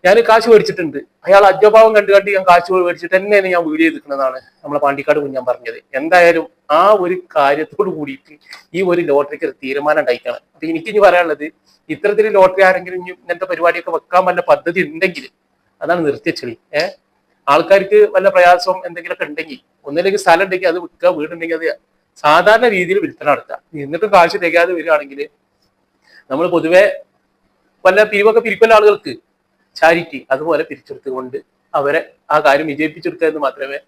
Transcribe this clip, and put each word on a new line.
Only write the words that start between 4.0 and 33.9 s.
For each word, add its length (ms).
നമ്മളെ 160
പാണ്ടിക്കാട് 400
കുഞ്ഞാൻ 260
പറഞ്ഞത്. 340
എന്തായാലും 520
ആ 200
ഒരു 300
കാര്യത്തോട് 540
കൂടിയിട്ട് 440
ഈ 80
ഒരു 200
ലോട്ടറിക്ക് 440
ഒരു 60
തീരുമാനം 360
ഉണ്ടായിക്കാണ്. 360
അപ്പൊ 320
എനിക്കിനി 320
പറയാനുള്ളത്, 440
ഇത്തരത്തിൽ 380
ലോട്ടറി 340
ആരെങ്കിലും 340
ഇനി 140
ഇങ്ങനത്തെ 360
പരിപാടിയൊക്കെ 460
വെക്കാൻ 340
വല്ല 160
പദ്ധതി 400
ഉണ്ടെങ്കിൽ 460
അതാണ് 240
നിർത്തിച്ചളി. 520
ഏ, 140
ആൾക്കാർക്ക് 640
വല്ല 180
പ്രയാസവും 560
എന്തെങ്കിലുമൊക്കെ 400
ഉണ്ടെങ്കിൽ 320
ഒന്നില്ലെങ്കിൽ 340
സ്ഥലം 240
ഉണ്ടെങ്കിൽ 240
അത് 120
വിൽക്കുക, 300
വീടുണ്ടെങ്കിൽ 460
അത് 240
സാധാരണ 520
രീതിയിൽ 320
വിൽപ്പന 300
നടത്തുക. 500
എന്നിട്ടും 340
കാശ് 240
തികയാതെ 360
വരികയാണെങ്കിൽ 560
നമ്മൾ 160
പൊതുവെ 360
വല്ല 180
പിരിവൊക്കെ 380
പിരിക്കുന്ന 320
ആളുകൾക്ക് 400
ചാരിറ്റി 560
അതുപോലെ 320
പിരിച്ചെടുത്തുകൊണ്ട് 720
അവരെ 280
ആ 80
കാര്യം 280
വിജയിപ്പിച്ചെടുക്കുക 600
എന്ന് 120
മാത്രമേ 480